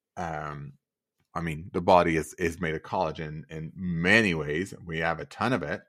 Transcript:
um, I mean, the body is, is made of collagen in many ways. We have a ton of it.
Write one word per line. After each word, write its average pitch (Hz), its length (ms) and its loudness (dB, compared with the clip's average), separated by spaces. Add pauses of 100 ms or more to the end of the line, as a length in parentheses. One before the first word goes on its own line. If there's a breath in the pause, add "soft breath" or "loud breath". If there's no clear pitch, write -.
(180)
um, 76 560 -8 (640)
I 85 60 -4
mean, 82 320 -6
the 92 80 0
body 87 340 8
is, 78 200 0
is 82 240 -2
made 80 160 -2
of 78 60 -6
collagen 78 680 -4
in 80 260 -10
many 92 580 4
ways. 78 400 -2 (100)
We 82 160 -6
have 82 200 0
a 76 60 -10
ton 117 280 -2
of 101 100 0
it. 82 260 -6